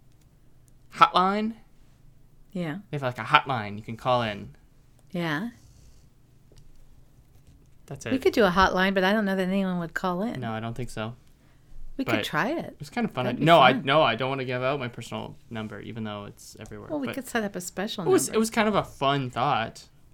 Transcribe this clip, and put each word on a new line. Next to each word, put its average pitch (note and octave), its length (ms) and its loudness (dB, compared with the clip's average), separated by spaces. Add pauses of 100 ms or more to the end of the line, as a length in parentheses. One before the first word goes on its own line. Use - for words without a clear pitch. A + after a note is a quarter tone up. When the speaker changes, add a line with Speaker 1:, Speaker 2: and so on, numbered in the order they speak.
(920)
Speaker 1:
hotline. G3+ 600 2 (960)
Speaker 2:
Yeah. F3 280 -6 (120)
Speaker 1:
They D3 60 -6
have, C3 60 -4
like, B2 160 -4
a - 20 -8
hotline A#2 560 0
you G#2+ 60 -12
can A#2 120 -10
call B2 280 0
in. G#2 320 -8 (560)
Speaker 2:
Yeah. E3+ 400 -4 (2250)
Speaker 1:
That's - 200 -14
Speaker 2:
We A3 80 -2
Speaker 1:
it. C4 100 -2
Speaker 2:
could F#4 100 2
do A#3 100 6
a F#3 80 6
hotline, F#3+ 420 4
but F#3 120 2
I G3 80 4
don't A3 100 2
know F#3+ 140 0
that F#3 100 0
anyone F#3 320 0
would E3 140 -6
call F3+ 300 -2
in. A3 180 -6
Speaker 1:
No, A#2 100 -4
I A2 80 -4
don't A#2 160 -6
think B2 140 -6
so. A2+ 260 -8 (800)
Speaker 2:
We C4+ 80 -6
could B3+ 140 0
Speaker 1:
But G3+ 80 -2
Speaker 2:
try E3+ 240 0
it. - 320 -6
Speaker 1:
it's - 80 -12
kinda A#3 180 -2
fun. B2 180 -4
Speaker 2:
That'd B2 140 -2
be C#3+ 60 2
Speaker 1:
No, E3 160 10
I, B2+ 120 10
Speaker 2:
fun. C3+ 120 -2
Speaker 1:
no, C#3+ 160 6
I A#2 140 4
don't C3 140 -2
wanna C3+ 160 -4
give B2+ 180 -2
out C#3 180 0
my A#2+ 80 -4
personal A2 480 -10 (120)
number, G#2+ 300 -8
even A2+ 240 -10
though G#2 220 -8
it's - 340 -18
everywhere, G#2+ 300 -14
Speaker 2:
Well, D4 100 -4
we C4 80 -4
Speaker 1:
but - 80 -6
Speaker 2:
could C4 120 -10
set A3 180 -2
up G3+ 100 -8
a F3+ 60 -6
special F#3+ 440 -8
Speaker 1:
it - 40 2
was, F4+ 180 4
Speaker 2:
number. - 80 -6
Speaker 1:
it A3 40 4
was A3 100 0
kind A3 180 2
of G#3 80 0
a D#3+ 80 2
fun C#3 460 0
thought. A#2 560 -2 (280)